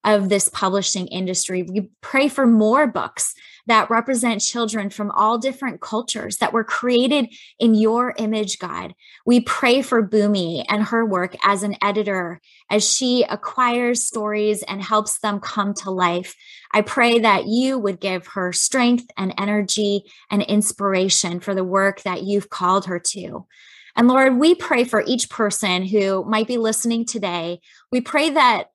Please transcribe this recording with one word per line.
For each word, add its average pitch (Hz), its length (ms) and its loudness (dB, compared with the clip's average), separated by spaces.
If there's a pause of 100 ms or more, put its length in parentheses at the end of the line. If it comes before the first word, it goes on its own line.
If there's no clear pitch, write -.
of 208 240 2
this 202 200 0
publishing 190 600 -2
industry. 185 540 -4
We 190 280 -4 (100)
pray 277 280 0
for 269 180 0
more 233 400 4
books - 480 -6 (320)
that 220 240 4
represent 233 500 0
children 220 480 -4
from 208 220 -6
all 220 280 2
different 262 420 -6
cultures 214 560 -6
that - 160 -2
were 226 100 0
created 247 640 0 (320)
in 226 160 4
your 226 420 2
image, 214 440 -4
God. 180 340 -10 (300)
We 240 160 6
pray 254 420 2
for 226 240 0
Bumi 196 600 0
and 208 160 0
her 233 200 0
work 185 300 -2 (100)
as 196 200 2
an 202 180 -2
editor, 196 580 -2 (300)
as 208 180 2
she 247 360 2
acquires 240 840 -2
stories 214 560 -2
and 196 180 -8
helps 214 380 -2
them 208 220 -4
come 202 340 -4
to 196 160 -8
life. 180 460 -2 (360)
I 208 100 2
pray 233 360 2
that 214 300 2
you 254 280 0
would 196 220 -2
give 180 300 -6
her 180 240 -4
strength 240 540 2 (100)
and 190 200 -4
energy 202 680 -2 (260)
and 208 120 2
inspiration 190 1000 0
for 202 140 -6
the 190 100 -2
work 196 380 0
that 180 200 -4
you've 202 280 -2
called 190 360 0
her 175 140 -4
to. - 460 -8 (500)
And 240 100 4
Lord, 262 300 6
we 320 180 6
pray 254 300 0
for 220 200 0
each 247 240 -2
person 196 560 -2
who 196 400 0
might 220 220 0
be 247 120 -2
listening 233 460 0
today. 175 560 -6 (300)
We 247 100 0
pray 302 300 0
that 247 440 2